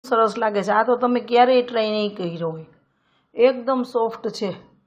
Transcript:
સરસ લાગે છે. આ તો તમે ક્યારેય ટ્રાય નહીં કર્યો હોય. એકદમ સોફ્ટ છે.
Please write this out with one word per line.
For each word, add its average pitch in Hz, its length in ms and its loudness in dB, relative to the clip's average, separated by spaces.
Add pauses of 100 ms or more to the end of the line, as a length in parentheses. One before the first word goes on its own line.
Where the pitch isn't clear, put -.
સરસ 226 300 2
લાગે 208 240 -2
છે. 196 80 -4
આ 214 120 2
તો 240 140 2
તમે 247 240 0
ક્યારેય 240 420 4
ટ્રાય 226 280 -2
નહીં 208 260 -2
કર્યો 170 340 -6
હોય. 160 160 -12 (680)
એકદમ 247 480 2
સોફ્ટ 226 460 -4
છે. 202 260 -6 (320)